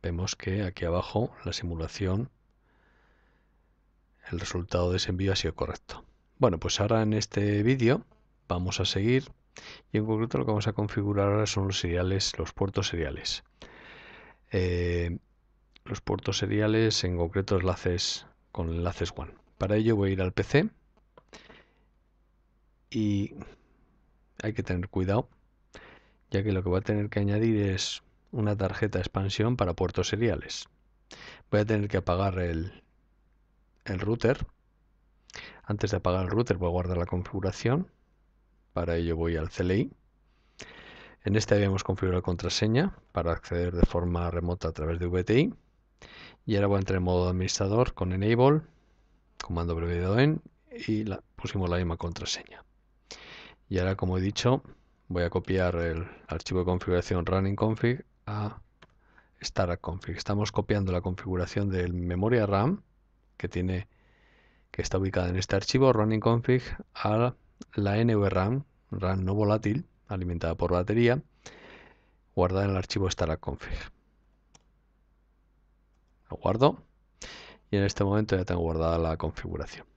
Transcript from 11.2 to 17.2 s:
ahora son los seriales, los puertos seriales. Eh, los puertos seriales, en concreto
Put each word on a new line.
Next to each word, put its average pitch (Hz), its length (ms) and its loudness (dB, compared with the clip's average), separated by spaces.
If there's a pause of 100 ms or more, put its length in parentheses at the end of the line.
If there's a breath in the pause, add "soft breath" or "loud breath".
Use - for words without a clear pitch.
ahora 104 160 2
son 98 200 0
los 95 120 -2
seriales, 92 600 0
los - 140 -4
puertos 95 360 -2
seriales. - 560 -6 (1040 loud breath)
Eh, 87 680 0 (680)
los - 160 -8
puertos - 380 -2
seriales, 107 680 2
en 90 120 0
concreto 92 420 0